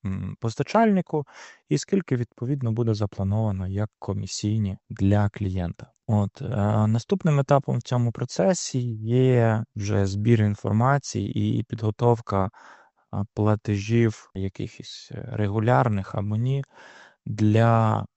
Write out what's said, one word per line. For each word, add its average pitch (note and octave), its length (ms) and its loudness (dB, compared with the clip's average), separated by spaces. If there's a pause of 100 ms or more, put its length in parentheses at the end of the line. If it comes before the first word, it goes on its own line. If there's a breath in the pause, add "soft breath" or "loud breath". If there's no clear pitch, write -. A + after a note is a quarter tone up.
м, F#2+ 360 -6
постачальнику, E3+ 840 0 (440 loud breath)
і D3 100 0
скільки, F3+ 380 -2
відповідно, A#2+ 560 -4
буде A2+ 220 0
заплановано G2+ 720 -2
як G2+ 320 -4
комісійні G2+ 800 -4 (120)
для G#2 380 2
клієнта. F#2 580 -6 (200)
От, G#2 360 0
е, - 40 -6 (400)
наступним C#3+ 540 0
етапом C3+ 380 2
в A#2 40 -6
цьому A#2+ 300 0
процесі E3 680 -2 (220)
є A#2 640 4 (120)
вже G2+ 300 0
збір G#2+ 360 2
інформації G#2+ 1160 0
і A2+ 40 -4
підготовка, A2 880 0 (600 loud breath)
а, G2+ 140 -4 (100)
платежів G#2+ 1000 0
якихось - 800 -10
регулярних G#2+ 1000 0
або G#2 220 -4
ні C3+ 280 -2 (640 loud breath)
для G#2+ 800 4 (120)